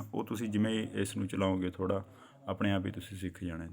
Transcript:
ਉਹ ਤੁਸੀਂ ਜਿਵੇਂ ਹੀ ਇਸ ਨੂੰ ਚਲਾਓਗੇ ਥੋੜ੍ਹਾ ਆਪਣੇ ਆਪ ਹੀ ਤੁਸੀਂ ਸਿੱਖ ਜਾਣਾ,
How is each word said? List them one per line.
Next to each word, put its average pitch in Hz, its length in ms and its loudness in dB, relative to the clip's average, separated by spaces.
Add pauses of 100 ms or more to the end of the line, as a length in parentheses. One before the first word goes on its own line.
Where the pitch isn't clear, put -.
(140)
ਉਹ 113 100 0
ਤੁਸੀਂ 110 260 -2
ਜਿਵੇਂ 107 240 4
ਹੀ 107 200 0
ਇਸ 101 240 -2
ਨੂੰ 101 100 0
ਚਲਾਓਗੇ 95 420 2
ਥੋੜ੍ਹਾ 95 340 0 (440)
ਆਪਣੇ 101 240 2
ਆਪ 98 140 2
ਹੀ 101 60 -2
ਤੁਸੀਂ 95 260 -8
ਸਿੱਖ 90 260 -6
ਜਾਣਾ, 85 300 -6